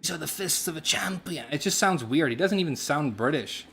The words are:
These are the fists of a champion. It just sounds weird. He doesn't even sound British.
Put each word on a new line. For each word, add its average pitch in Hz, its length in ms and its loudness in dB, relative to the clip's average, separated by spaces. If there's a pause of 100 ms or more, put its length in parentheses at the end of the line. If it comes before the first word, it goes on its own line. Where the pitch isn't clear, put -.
These - 80 -2
are 175 80 -6
the 156 80 -6
fists - 420 -2
of 165 80 -4
a 160 40 -8
champion. 175 680 -2
It 147 120 -2
just 190 160 2
sounds 185 260 4
weird. 135 260 2
He 117 60 0
doesn't 196 220 2
even 165 180 0
sound 143 400 0
British. 120 560 -2